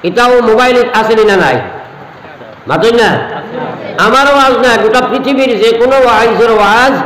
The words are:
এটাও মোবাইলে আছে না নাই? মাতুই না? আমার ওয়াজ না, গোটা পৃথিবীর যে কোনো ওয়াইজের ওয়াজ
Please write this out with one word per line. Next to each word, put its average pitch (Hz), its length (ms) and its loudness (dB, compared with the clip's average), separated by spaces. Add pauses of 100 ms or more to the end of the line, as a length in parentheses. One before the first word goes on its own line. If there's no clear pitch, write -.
এটাও 240 380 0
মোবাইলে 247 420 2 (100)
আছে 220 220 0
না 208 200 2
নাই? 143 220 0 (1080)
মাতুই 180 240 0
না? 214 260 0 (800)
আমার 254 360 2
ওয়াজ 262 340 2
না, 220 160 0
গোটা 220 180 2
পৃথিবীর 254 580 -2
যে 226 180 2
কোনো 254 180 2
ওয়াইজের 226 560 2
ওয়াজ 220 420 2 (120)